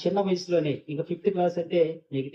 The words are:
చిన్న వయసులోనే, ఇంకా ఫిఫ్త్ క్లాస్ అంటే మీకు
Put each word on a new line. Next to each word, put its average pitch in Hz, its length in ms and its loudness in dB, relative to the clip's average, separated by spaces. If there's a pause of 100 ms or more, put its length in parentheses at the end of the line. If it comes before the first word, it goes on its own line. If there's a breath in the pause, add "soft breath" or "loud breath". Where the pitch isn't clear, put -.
చిన్న 190 260 0
వయసులోనే, 170 460 0 (180)
ఇంకా 156 180 -4
ఫిఫ్త్ 180 260 -4
క్లాస్ 175 260 2
అంటే 170 200 2 (320)
మీకు 135 220 -2